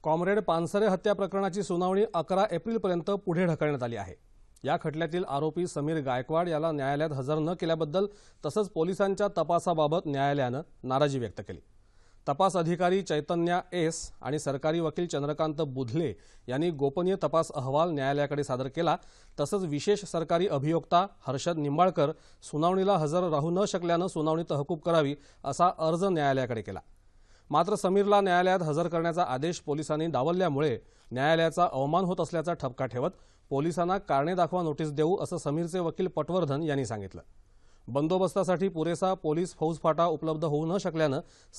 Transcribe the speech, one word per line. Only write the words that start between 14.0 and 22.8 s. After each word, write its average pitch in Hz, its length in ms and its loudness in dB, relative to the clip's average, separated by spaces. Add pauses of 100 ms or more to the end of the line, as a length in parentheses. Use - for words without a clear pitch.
आणि 151 180 -4
सरकारी 151 400 -2
वकील 165 280 -2
चंद्रकांत 151 540 -2
बुधले 131 520 -2 (340)
यांनी 143 220 0
गोपनीय 165 540 0
तपास 160 320 2
अहवाल 143 340 2
न्यायालयाकडे 143 540 0
सादर 131 240 -2
केला. 160 300 0 (420)
तसंच 190 240 0
विशेष 196 420 0
सरकारी 170 420 0
अभियोक्ता 160 600 2 (200)
हर्षद 139 300 -2
निंबाळकर 147 540 2 (400)
सुनावणीला 185 460 2